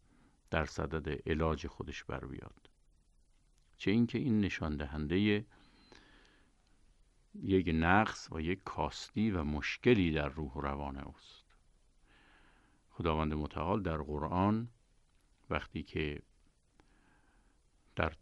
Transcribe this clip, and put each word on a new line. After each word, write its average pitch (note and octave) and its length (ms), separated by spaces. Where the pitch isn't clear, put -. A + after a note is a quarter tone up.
در D#2+ 140
صدد D2+ 640
علاج D#2+ 380
خودش - 380
بر C2+ 200
بیاد. - 460
چه - 140
اینکه A#2 280
این A2+ 220
نشان E2 360
دهندهٔ D#2+ 680
یک F#2 320
نقص F2+ 580
و E2 80
یک F2 240
کاستی - 680
و E2+ 140
مشکلی E2+ 640
در D2 180
روح C#2+ 240
و D2+ 80
روان C#2+ 380
اوست. - 460
خداوند D#2 440
متعال E2 480
در E2 140
قرآن F2+ 720
وقتی D#2 320
که D2+ 400
در D#2+ 260